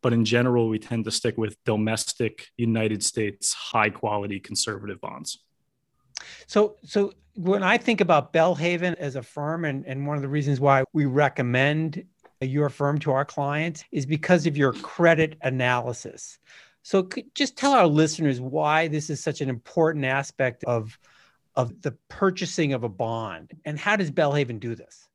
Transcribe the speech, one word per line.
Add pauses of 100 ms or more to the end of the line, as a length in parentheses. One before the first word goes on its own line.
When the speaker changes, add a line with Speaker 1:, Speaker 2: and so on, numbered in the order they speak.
Speaker 1:
but
in
general,
we
tend
to
stick
with
domestic
United
States,
high
quality
conservative
bonds. (1000)
Speaker 2:
So,
so (220)
when
I
think
about
Belhaven
as
a
firm,
and,
and
one
of
the
reasons
why (100)
we
recommend (340)
your
firm
to
our
clients
is
because
of
your
credit
analysis. (460)
So
could,
just
tell
our
listeners
why
this
is
such
an
important
aspect
of, (580)
of
the (120)
purchasing
of
a
bond, (140)
and
how
does
Belhaven
do
this?